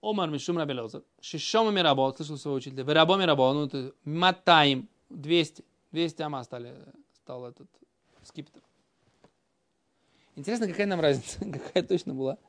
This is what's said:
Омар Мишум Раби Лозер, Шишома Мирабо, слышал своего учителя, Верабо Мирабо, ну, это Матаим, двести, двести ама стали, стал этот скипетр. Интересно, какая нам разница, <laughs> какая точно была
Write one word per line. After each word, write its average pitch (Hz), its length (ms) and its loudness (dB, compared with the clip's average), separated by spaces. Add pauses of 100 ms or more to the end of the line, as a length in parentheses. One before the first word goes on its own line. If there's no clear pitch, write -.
Омар 202 240 -2
Мишум 151 300 -4
Раби 143 160 -2
Лозер, 113 280 -10 (200)
Шишома 220 480 0
Мирабо, 143 440 2
слышал 151 220 -12
своего 139 220 -6
учителя, 131 260 -10
Верабо 160 320 6
Мирабо, 143 380 4
ну, 147 100 -2
это 135 300 -8 (100)
Матаим, 156 800 4 (220)
двести, 160 560 -2 (260)
двести 165 300 -4
ама 143 240 -8
стали, 120 300 -14 (400)
стал 123 320 -14
этот 120 200 -20 (560)
скипетр. - 380 -20 (1800)
Интересно, 208 320 -2
какая 202 180 -2
нам 185 140 0
разница, 143 380 2
<laughs> 202 140 -8
какая 160 300 -2
точно - 300 -2
была 131 240 -4 (120)